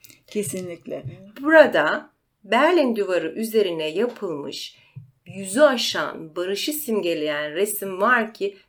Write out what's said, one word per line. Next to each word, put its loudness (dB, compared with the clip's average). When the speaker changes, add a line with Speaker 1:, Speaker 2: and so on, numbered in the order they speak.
Speaker 1:
Kesinlikle. -8
Speaker 2:
Burada 6
Berlin 2
Duvarı -2
üzerine 0
yapılmış -6
yüzü -2
aşan 2
barışı -4
simgeleyen -2
resim -4
var 2
ki -6